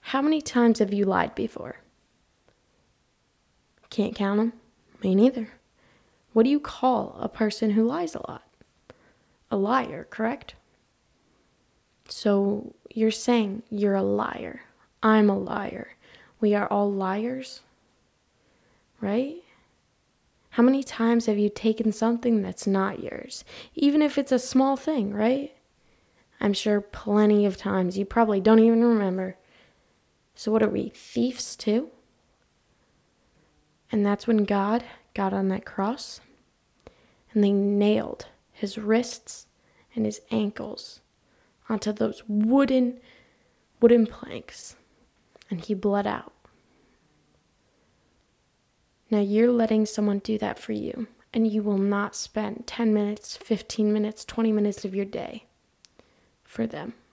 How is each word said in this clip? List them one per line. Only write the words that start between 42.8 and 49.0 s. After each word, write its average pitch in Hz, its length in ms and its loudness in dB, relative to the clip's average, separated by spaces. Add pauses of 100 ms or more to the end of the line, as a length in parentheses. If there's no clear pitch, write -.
wooden 233 260 8
planks, - 680 -16 (720)
and 175 120 -6
he 208 120 -4
bled 202 340 0
out. - 260 -6 (2750)